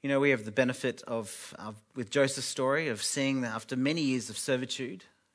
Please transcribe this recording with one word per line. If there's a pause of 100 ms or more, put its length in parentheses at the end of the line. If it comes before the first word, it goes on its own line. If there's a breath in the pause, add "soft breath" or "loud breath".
You
know,
we
have
the
benefit
of,
of, (200)
with
Joseph's
story,
of
seeing
that
after
many
years
of
servitude, (320)